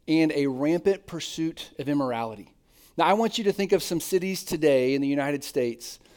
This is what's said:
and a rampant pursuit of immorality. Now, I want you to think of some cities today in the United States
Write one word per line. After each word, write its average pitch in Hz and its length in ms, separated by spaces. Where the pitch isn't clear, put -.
and 160 260
a 143 140
rampant 165 600
pursuit 160 720
of 139 100
immorality. 117 640
Now, 165 80
I 180 100
want 220 220
you 226 80
to 196 80
think 196 200
of 185 100
some 170 180
cities 185 440
today 139 500
in 139 80
the 139 60
United 143 340
States - 560